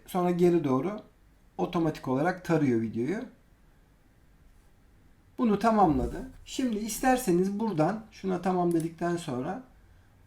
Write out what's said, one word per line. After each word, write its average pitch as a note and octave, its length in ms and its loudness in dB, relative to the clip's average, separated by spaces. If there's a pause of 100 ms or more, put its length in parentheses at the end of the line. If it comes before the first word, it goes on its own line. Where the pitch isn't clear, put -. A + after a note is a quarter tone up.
sonra F3+ 240 0
geri F3 320 4
doğru D3 380 0 (560)
otomatik E3 500 -2
olarak D#3+ 380 0
tarıyor C#3+ 360 2
videoyu. A#2+ 420 -4 (2250)
Bunu G#3+ 220 2
tamamladı. E3 680 2 (160)
Şimdi A#3+ 320 -4
isterseniz G3+ 840 0
buradan G3 520 0
şuna F#3 300 -6
tamam F3+ 320 0
dedikten E3 440 -2
sonra D#3+ 460 -6 (640)